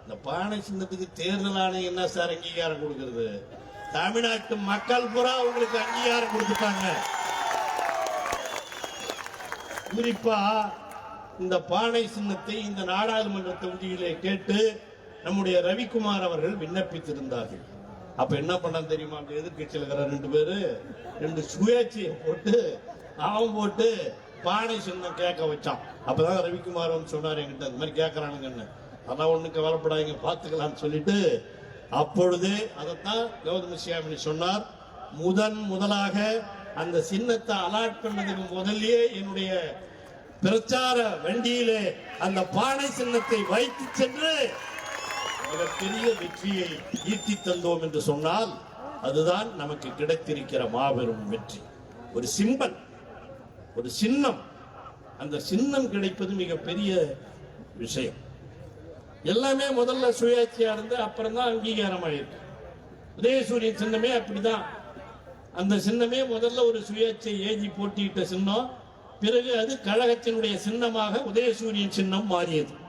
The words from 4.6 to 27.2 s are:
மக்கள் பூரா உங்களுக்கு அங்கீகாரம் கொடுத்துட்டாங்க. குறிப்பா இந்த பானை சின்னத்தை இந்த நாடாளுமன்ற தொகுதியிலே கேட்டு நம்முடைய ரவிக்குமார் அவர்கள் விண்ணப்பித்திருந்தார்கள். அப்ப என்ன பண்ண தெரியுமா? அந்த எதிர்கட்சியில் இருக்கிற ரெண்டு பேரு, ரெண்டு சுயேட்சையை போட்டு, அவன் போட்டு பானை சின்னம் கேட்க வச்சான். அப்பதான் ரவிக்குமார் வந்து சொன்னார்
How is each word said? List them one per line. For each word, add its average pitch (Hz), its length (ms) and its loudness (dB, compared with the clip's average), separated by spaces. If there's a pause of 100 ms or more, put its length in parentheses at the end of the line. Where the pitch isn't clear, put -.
மக்கள் 233 440 2
பூரா 247 200 4 (140)
உங்களுக்கு 233 380 2
அங்கீகாரம் 233 480 2
கொடுத்துட்டாங்க. 202 520 2 (3000)
குறிப்பா 226 440 2 (1040)
இந்த 185 140 0 (160)
பானை 233 300 4 (140)
சின்னத்தை 202 400 -4 (140)
இந்த 196 200 -4
நாடாளுமன்ற 202 600 0 (100)
தொகுதியிலே 180 480 -4 (140)
கேட்டு 196 340 2 (680)
நம்முடைய 185 320 2 (100)
ரவிக்குமார் 208 600 2
அவர்கள் 170 340 0
விண்ணப்பித்திருந்தார்கள். 135 1000 -4 (580)
அப்ப 139 100 0 (100)
என்ன 170 120 0 (100)
பண்ண 160 160 0 (120)
தெரியுமா? 151 300 -4
அந்த 143 180 -10
எதிர்கட்சியில் 156 420 -8
இருக்கிற 143 220 -2 (100)
ரெண்டு 135 200 -4
பேரு, 156 240 4 (680)
ரெண்டு 156 180 -2 (120)
சுயேட்சையை 214 580 4 (140)
போட்டு, 175 300 2 (720)
அவன் 214 280 2
போட்டு 208 320 2 (580)
பானை 220 400 2
சின்னம் 180 360 -6
கேட்க 175 200 0 (100)
வச்சான். 147 300 -4 (260)
அப்பதான் 165 380 4
ரவிக்குமார் 175 500 -2
வந்து 156 200 -4
சொன்னார் 151 260 -2